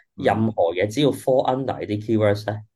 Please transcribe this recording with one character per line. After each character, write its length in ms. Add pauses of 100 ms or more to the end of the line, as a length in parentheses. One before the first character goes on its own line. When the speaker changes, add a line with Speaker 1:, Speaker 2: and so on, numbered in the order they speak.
(160)
Speaker 1:
嗯。 80
Speaker 2:
任 280
何 220
嘢 120
只 160
要 80
fall 360
under 340
呢 60
啲 200
keywords 400
咧， 160 (140)